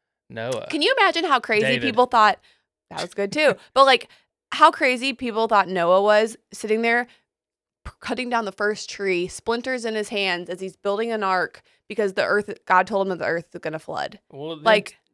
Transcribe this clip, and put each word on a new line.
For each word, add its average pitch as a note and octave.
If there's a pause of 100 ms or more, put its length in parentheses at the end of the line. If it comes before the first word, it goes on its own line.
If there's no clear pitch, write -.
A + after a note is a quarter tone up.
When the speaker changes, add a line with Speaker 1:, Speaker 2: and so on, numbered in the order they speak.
(280)
Speaker 1:
Noah. A#2
Speaker 2:
Can D4+
you A#4
imagine E4+
how C#4
crazy G#3+
Speaker 1:
David. B3
Speaker 2:
people B3
thought, G#3+ (520)
that E3+
was F3
good G3
too, D4 (100)
Speaker 1:
<laughs> -
Speaker 2:
but, C4+
like, C4 (440)
how D#4
crazy C4
people A3+
thought G3+
Noah F3+
was G#3+ (160)
sitting A3
there A#3 (800)
p-, -
cutting A#3+
down A#3
the F#3+
first G#3
tree, F#3
splinters A#3
in A3
his G#3
hands F#3
as F3+
he's F#3+
building G#3+
an A3
ark F#3 (260)
because G3+
the G3+
earth, G#3 (160)
God F#3
told G3
him G3
that F3+
the G#2
earth E3
was F3
gonna D#3
flood. - (120)
Speaker 1:
Well, D#3
then D3+
Speaker 2:
Like, G#3+ (180)